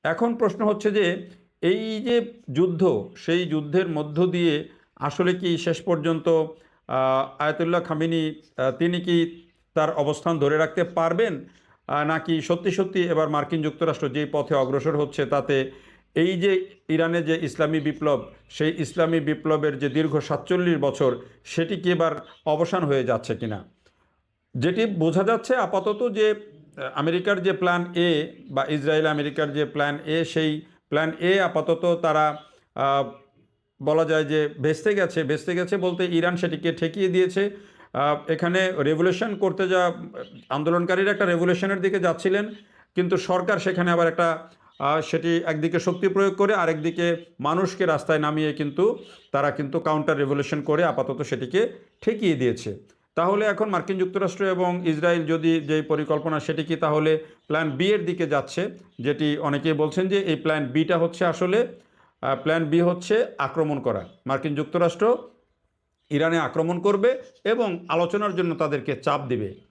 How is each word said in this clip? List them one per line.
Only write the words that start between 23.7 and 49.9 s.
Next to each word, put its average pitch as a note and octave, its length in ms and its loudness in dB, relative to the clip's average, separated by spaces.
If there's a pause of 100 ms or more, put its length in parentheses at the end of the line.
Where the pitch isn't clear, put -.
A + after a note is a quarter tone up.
যেটি F3+ 300 0
বোঝা E3+ 360 0
যাচ্ছে A#3 340 0
আপাতত G#3 560 -2
যে, G#3+ 180 4
আহ, - 640 -8
আমেরিকার F3+ 480 0
যে F#3 100 2
প্ল্যান F3 420 0
এ E3+ 320 2 (240)
বা C3+ 180 0
ইসরায়েল D#3 380 0
আমেরিকার D3 460 -2
যে D3 120 0
প্ল্যান D3 400 -2
এ, D#3+ 200 -2
সেই D#3 360 -2 (280)
প্ল্যান D#3+ 320 0
এ F#3 200 4
আপাতত E3+ 640 0
তারা, D3+ 400 2 (320)
আহ, C#3 360 0 (720)
বলা D#3 220 2
যায় D#3 200 2
যে D3+ 240 0 (140)
ভেস্তে D#3 320 0
গেছে। F3 280 0
ভেস্তে D3+ 320 -2
গেছে F3+ 220 0
বলতে F3+ 300 0
ইরান F3 300 0
সেটিকে E3 360 -2
ঠেকিয়ে E3+ 360 -2
দিয়েছে। F#3 420 2 (420)
আহ, D3 380 0
এখানে F3+ 480 2
রেভলিউশন F3+ 580 0
করতে F#3 320 0
যা, F3+ 240 4 (560)
আন্দোলনকারীরা F3 600 2
একটা G3+ 140 0
রেভলিউশনের F3+ 560 2
দিকে F#3+ 200 0
যাচ্ছিলেন, F#3+ 540 0 (400)
কিন্তু F3+ 220 0
সরকার F#3 420 0
সেখানে F3+ 320 0
আবার E3+ 180 4
একটা, E3 400 0 (300)
আহ, D3 220 2
সেটি E3 360 0 (100)
একদিকে E3 340 2
শক্তি F3+ 280 0
প্রয়োগ F#3+ 260 2
করে G3 200 2
আরেকদিকে E3 640 0 (240)
মানুষকে F3+ 460 0
রাস্তায় D#3 320 2
নামিয়ে D3+ 340 0
কিন্তু D#3 520 0 (280)
তারা C#3+ 180 2
কিন্তু D3 300 -4
কাউন্টার D#3 360 0